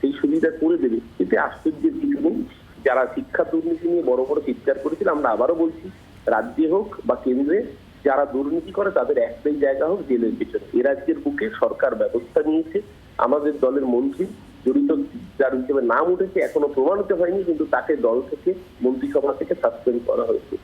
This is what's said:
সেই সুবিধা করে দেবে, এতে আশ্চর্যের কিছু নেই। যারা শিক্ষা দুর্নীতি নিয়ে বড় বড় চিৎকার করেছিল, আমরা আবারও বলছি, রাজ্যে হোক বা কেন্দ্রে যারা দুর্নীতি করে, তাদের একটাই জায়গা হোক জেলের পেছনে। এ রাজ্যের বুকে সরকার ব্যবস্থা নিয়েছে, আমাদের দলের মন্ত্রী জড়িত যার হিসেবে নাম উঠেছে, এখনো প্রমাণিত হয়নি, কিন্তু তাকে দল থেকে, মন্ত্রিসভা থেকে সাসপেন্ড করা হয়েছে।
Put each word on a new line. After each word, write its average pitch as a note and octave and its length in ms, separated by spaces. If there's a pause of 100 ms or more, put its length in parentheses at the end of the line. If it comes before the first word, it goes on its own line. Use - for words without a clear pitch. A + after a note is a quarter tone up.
সেই C#3 120
সুবিধা D#3+ 360
করে D#3+ 280
দেবে, A#2+ 220 (200)
এতে - 180
আশ্চর্যের D#3+ 640
কিছু - 180
নেই। - 240 (420)
যারা B2+ 300
শিক্ষা - 280
দুর্নীতি E3 440
নিয়ে E3+ 160
বড় B2+ 260
বড় D3 160
চিৎকার C3+ 340
করেছিল, D3+ 280
আমরা D3 220
আবারও B2+ 260
বলছি, E3 340 (360)
রাজ্যে A#2 420
হোক G3 280 (100)
বা - 100
কেন্দ্রে C#3 480 (400)
যারা C#3+ 220
দুর্নীতি D3 460
করে, F#3+ 200
তাদের C#3 260
একটাই D3 380
জায়গা C#3 320
হোক F#3+ 200
জেলের A#2 320
পেছনে। - 400
এ - 20
রাজ্যের C#3 420
বুকে C#3+ 260 (100)
সরকার - 360
ব্যবস্থা A2+ 480
নিয়েছে, D#3+ 380 (360)
আমাদের C#3+ 420
দলের C3+ 260
মন্ত্রী C3+ 400 (400)
জড়িত C#3+ 260 (480)
যার C3 160
হিসেবে C3 260
নাম C3 320
উঠেছে, F#3 260
এখনো D3 280
প্রমাণিত F3 440
হয়নি, F3+ 320
কিন্তু D#3+ 220
তাকে C#3+ 300
দল A#2 340
থেকে, F3+ 240 (280)
মন্ত্রিসভা C#3 520
থেকে - 280
সাসপেন্ড A#2+ 440
করা - 180
হয়েছে। - 400